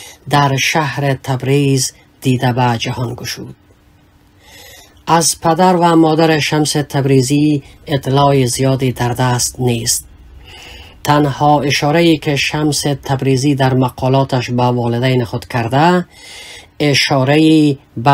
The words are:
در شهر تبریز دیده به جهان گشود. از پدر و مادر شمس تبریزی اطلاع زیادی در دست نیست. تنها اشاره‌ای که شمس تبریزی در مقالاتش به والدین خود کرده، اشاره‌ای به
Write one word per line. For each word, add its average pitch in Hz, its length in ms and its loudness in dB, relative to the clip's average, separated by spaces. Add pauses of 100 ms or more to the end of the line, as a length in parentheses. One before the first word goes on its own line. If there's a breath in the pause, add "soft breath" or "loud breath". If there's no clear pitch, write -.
(300 loud breath)
در 143 280 2
شهر 139 560 -2
تبریز 135 800 -2 (280 soft breath)
دیده 127 320 0
به 120 240 0
جهان 120 380 -8
گشود. 123 400 -14 (1500 loud breath)
از 165 340 0
پدر 180 340 2
و 170 200 2
مادر 160 440 4
شمس 151 320 -2
تبریزی 143 920 0 (240 loud breath)
اطلاع 139 580 2
زیادی 131 460 0
در 123 220 -4
دست 123 460 -2
نیست. 120 460 -4 (1000 loud breath)
تنها 147 580 2
اشاره‌ای 151 560 2
که 147 180 -4
شمس 151 460 -2
تبریزی 135 720 -2
در 131 180 0
مقالاتش 131 760 0
به 123 140 -2
والدین 120 640 0
خود - 220 -8
کرده، 143 580 0 (760 loud breath)
اشاره‌ای 147 1000 2 (200)
به 123 160 2